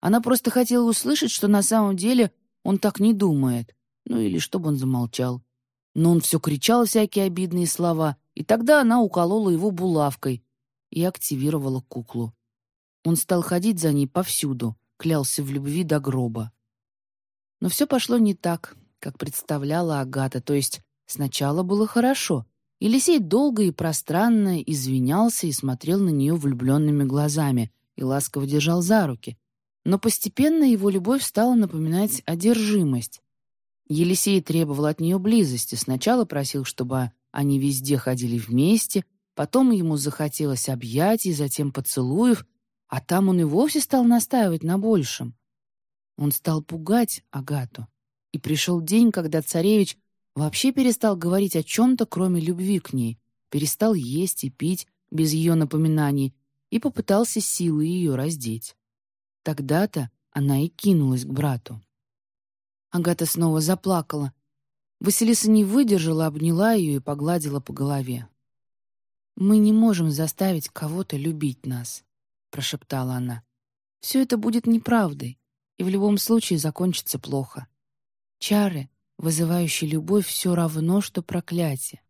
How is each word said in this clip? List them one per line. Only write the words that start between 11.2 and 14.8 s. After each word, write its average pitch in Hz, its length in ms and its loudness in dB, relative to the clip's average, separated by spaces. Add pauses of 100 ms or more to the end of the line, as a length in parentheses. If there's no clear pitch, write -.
куклу. 117 540 -8 (720)
Он 165 120 2
стал 175 260 0
ходить 180 380 0
за 156 120 2
ней 143 140 2
повсюду, 135 680 -4 (200)